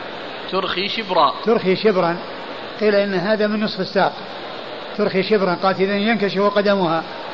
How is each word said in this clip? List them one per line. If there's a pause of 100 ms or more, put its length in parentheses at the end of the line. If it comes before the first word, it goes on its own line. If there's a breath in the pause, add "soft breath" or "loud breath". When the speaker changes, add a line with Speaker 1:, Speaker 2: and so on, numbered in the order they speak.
(520)
Speaker 1:
"ترخي
شبرا". (120)
Speaker 2:
"ترخي
شبرا". (640)
قيل
إن
هذا
من
نصف
الساق. (840)
"ترخي
شبرا"، (100)
قالت:
"إذا
ينكشف
قدمها". (300)